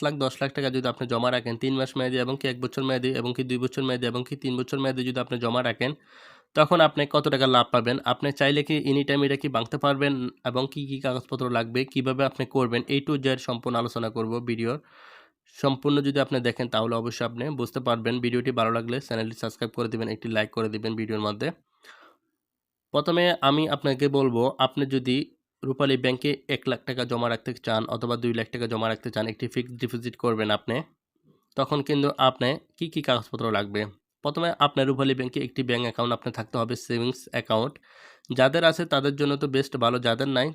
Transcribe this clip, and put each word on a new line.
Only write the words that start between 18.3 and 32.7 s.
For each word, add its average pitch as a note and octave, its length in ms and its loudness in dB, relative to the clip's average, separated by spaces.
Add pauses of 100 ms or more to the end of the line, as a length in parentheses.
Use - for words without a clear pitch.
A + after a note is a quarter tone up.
ভালো A2+ 200 2
লাগলে A#2 280 -2
চ্যানেলটি A2+ 380 -4
সাবস্ক্রাইব A2+ 340 -6
করে A#2 160 -4
দিবেন, A2+ 200 -4
একটি G#2+ 200 -8
লাইক G#2+ 220 0
করে A2 180 -2
দিবেন A2 280 -4
ভিডিওর A2 280 -4
মধ্যে। G#2+ 240 -2 (1500)
প্রথমে E3+ 300 2 (160)
আমি D3 280 4
আপনাকে C#3 400 0
বলবো, C3+ 340 2 (160)
আপনি C3 280 0
যদি B2+ 300 0 (460)
রূপালী C3+ 340 2
ব্যাংকে B2+ 340 0 (180)
এক C3+ 200 -4
লাখ B2 180 -2
টাকা B2+ 180 -4
জমা A#2+ 240 0
রাখতে A#2 220 -4 (140)
চান A2 240 0
অথবা A#2+ 280 -2
দুই A#2+ 180 0
লাখ A2+ 160 -2
টাকা A#2+ 160 -4
জমা A2 220 -2
রাখতে A2 220 -4
চান G#2+ 160 -2
একটি A2+ 220 -6
ফিক্সড B2 300 -6
ডিপোজিট A#2+ 380 -6
করবেন A2 340 0
আপনি, A2+ 260 0 (800)
তখন C#3 260 0
কিন্তু C#3+ 260 2 (100)
আপনি C3 300 4 (260)